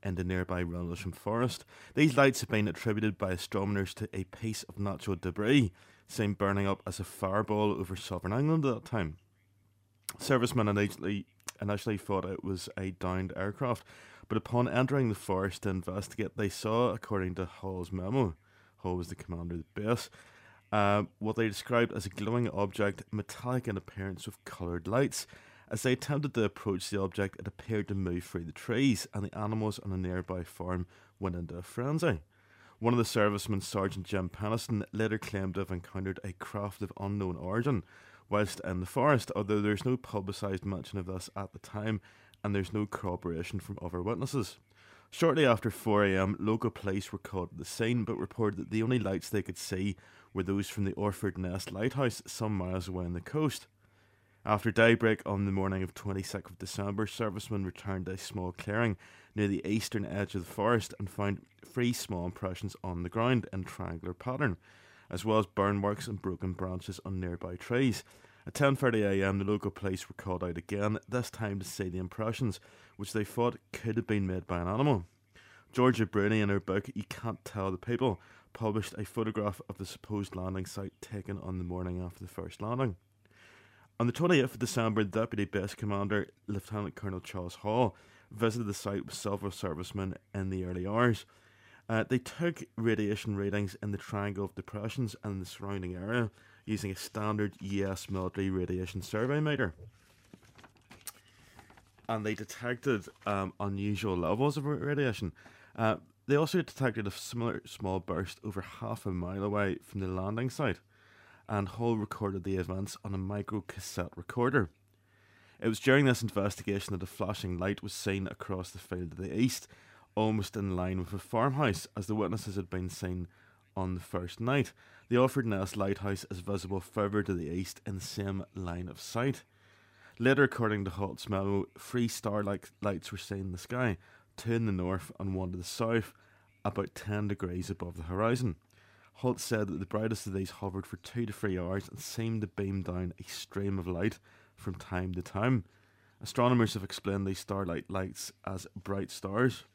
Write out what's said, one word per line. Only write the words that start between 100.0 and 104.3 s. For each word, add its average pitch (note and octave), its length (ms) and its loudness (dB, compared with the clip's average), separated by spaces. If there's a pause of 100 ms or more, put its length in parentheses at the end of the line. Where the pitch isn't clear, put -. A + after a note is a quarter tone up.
And A2 180 0
they G#2+ 80 2
detected, A#2+ 760 -2 (200)
um, G2 320 0
unusual G2+ 560 0
levels G#2 400 2